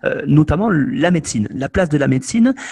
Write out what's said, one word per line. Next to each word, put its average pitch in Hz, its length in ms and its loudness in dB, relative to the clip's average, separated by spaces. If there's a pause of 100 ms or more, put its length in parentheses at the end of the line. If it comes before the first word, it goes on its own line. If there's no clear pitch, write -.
euh, - 200 -2
notamment 151 440 2
la 147 420 0
médecine, 123 420 -2
la 127 140 -6
place 185 220 -2
de 151 80 0
la 139 100 2
médecine, 226 460 2 (180)